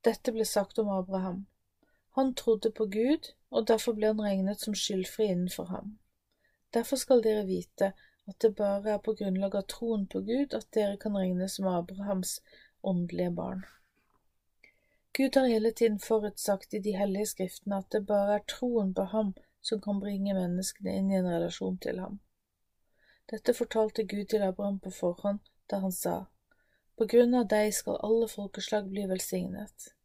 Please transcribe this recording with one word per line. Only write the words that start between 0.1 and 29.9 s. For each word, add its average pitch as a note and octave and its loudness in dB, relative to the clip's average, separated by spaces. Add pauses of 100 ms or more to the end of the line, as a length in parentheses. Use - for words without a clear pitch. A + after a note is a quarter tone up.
ble A3 0
sagt G#3 0
om G3+ 0
Abraham. F#3+ -4 (720)
Han C4+ 2
trodde A3 2
på G#3+ 0
Gud, B3 2 (240)
og A3+ 2
derfor A3 4
ble G#3+ 2
han G#3+ 0
regnet G3 0
som G#3 -4
skyldfri G3 0
innenfor F3+ -2
ham. G#3 -10 (800)
Derfor A#3 0
skal A#3+ 6
dere G#3+ 2
vite F#3+ -2 (340)
at - -18
det G#3+ 4
bare G3+ 0
er G3 -6
på A3 0
grunnlag G3 -2
av G3 -2
troen A3 -2
på F#3+ -4
Gud C4 0
at - -12
dere G3+ 0
kan G#3 -4
regnes F#3 0
som F#3+ -2
Abrahams F#3 -4 (420)
åndelige F3 0
barn. F#3 -6 (1500)
Gud C4+ 2
har C4 6
hele A3+ 4
tiden G#3+ 2
forutsagt G#3 -2
i G3 -4
de G#3 0
hellige G3 -2
skriftene G3 -6
at - -16
det G#3 0
bare G3+ 2
er - -6
troen A3+ 0
på F#3+ -2
ham G#3 0 (320)
som G#3+ -2
kan G3+ -2
bringe G3 -2
menneskene F#3 -2
inn F#3+ 0
i F#3+ 4
en F3+ 2
relasjon F3 -2
til - -4
ham. G3+ -10 (1120)
Dette A3+ 2
fortalte A3 0
Gud G3+ -6
til G#3 2
Abraham G3 -2
på F#3 -10
forhånd G3+ -4 (320)
da G3 -2
han F#3+ -2
sa, F3+ -2 (800)
«På A3 0
grunn A#3+ 8
av A#3 2
deg G#3+ 4
skal - -2
alle A3+ 2
folkeslag G3+ -4
bli G3 -4
velsignet.» F#3+ -6